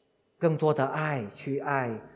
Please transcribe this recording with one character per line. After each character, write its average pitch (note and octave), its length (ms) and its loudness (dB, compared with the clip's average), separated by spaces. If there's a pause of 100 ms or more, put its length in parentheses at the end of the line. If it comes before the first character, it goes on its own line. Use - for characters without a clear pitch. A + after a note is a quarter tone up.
(380)
更 D#3+ 180 4
多 D3+ 180 4
的 C#3 120 2
爱 D3 480 -2
去 C#3 260 -4
爱 B2+ 400 0 (160)